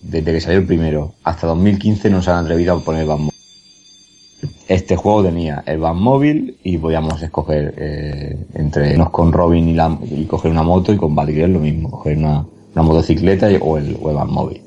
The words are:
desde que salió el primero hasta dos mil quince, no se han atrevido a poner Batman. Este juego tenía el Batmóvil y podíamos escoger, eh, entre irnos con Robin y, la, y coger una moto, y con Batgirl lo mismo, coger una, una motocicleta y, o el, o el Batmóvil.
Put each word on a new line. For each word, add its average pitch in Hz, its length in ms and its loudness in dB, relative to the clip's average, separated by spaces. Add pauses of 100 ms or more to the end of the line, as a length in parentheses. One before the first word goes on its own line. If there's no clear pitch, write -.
desde 82 300 -2
que 80 100 0
salió 87 180 2
el 87 80 0
primero 78 560 -2
hasta 82 240 -4
dos 82 100 0
mil 98 220 2
quince, 104 300 0
no 92 120 2
se 90 80 -2
han 87 160 2
atrevido 85 300 2
a 80 40 -2
poner 80 260 -2
Batman. 76 260 -2 (1400)
Este 92 280 0
juego 104 280 2
tenía 82 420 -2
el 78 140 -4
Batmóvil 123 840 2
y 90 140 -2
podíamos 80 440 -2
escoger, 78 560 -2
eh, 73 760 -8
entre 73 380 0
irnos 78 180 2
con 85 220 2
Robin 85 360 4
y, 82 60 2
la, 82 300 2
y 76 220 -6
coger 82 260 -2
una 82 120 2
moto, 90 300 2
y 101 40 2
con 78 180 0
Batgirl 76 380 0
lo 87 60 2
mismo, 78 300 -2
coger - 280 -4
una, 76 280 0 (280)
una 82 100 0
motocicleta 90 680 4
y, 95 80 4
o 78 180 0
el, 73 220 -4
o 78 120 -4
el 73 40 -2
Batmóvil. - 520 -4